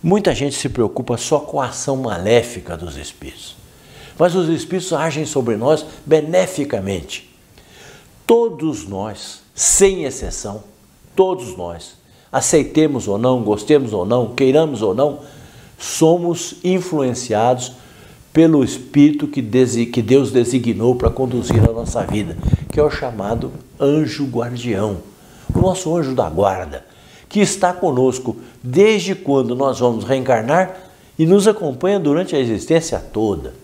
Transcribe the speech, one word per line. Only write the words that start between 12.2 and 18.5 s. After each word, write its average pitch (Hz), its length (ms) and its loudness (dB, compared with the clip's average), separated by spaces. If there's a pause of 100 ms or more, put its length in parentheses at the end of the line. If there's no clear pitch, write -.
aceitemos 135 760 0
ou 101 100 -2
não, 123 240 2
gostemos 107 520 2
ou 92 120 0
não, 120 300 0
queiramos 135 460 2
ou 101 120 0
não, 135 260 0 (580)
somos 170 840 0
influenciados 127 1120 0 (600)
pelo 156 320 6